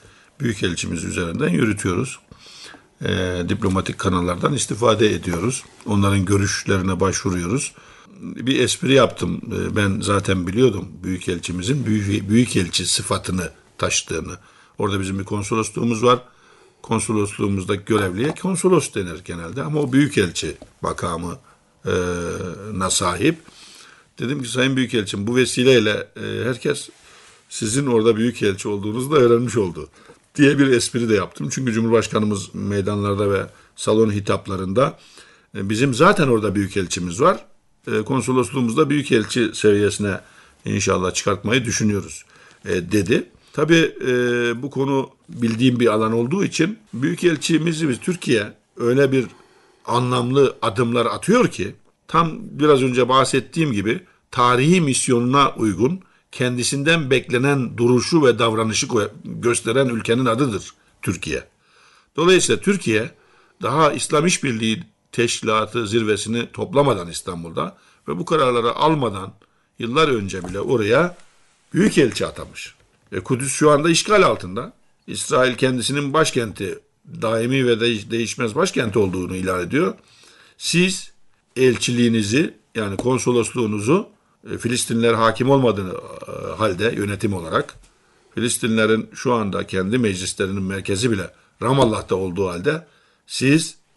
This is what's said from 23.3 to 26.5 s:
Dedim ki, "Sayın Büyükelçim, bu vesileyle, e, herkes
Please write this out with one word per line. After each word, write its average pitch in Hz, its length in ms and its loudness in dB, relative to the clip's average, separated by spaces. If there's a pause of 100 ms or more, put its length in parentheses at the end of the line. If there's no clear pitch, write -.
Dedim 135 240 -6
ki, 120 60 -10
"Sayın 131 280 0
Büyükelçim, 110 500 -2
bu 120 100 0
vesileyle, 120 800 4
e, 104 280 -6
herkes 127 440 -4 (600)